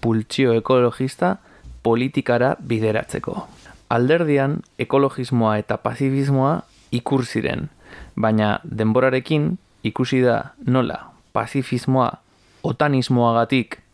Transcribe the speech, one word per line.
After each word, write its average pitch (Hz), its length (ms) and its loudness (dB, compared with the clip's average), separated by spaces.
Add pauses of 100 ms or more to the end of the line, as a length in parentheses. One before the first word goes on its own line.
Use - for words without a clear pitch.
pultsio 117 540 0
ekologista 131 840 0 (440)
politikara 123 760 0
bideratzeko. - 880 -4 (420)
Alderdian 143 720 2 (180)
ekologismoa 123 800 0
eta 107 240 -4
pazifismoa 135 720 0 (400)
ikur 120 340 -2
ziren, - 400 -4 (480)
baina 107 480 0
denborarekin 131 960 0 (240)
ikusi 127 400 0
da 117 320 0 (100)
nola - 460 0 (220)
pazifismoa 127 800 -2 (500)
otanismoagatik 123 1160 0 (140)